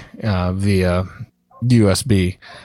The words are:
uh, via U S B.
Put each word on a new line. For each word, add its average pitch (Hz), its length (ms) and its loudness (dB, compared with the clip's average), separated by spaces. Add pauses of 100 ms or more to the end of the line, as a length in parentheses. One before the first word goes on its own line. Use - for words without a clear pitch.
(240)
uh, 92 300 -2
via 92 500 0 (600)
U 117 280 4
S 92 100 -2
B. 95 380 0 (260)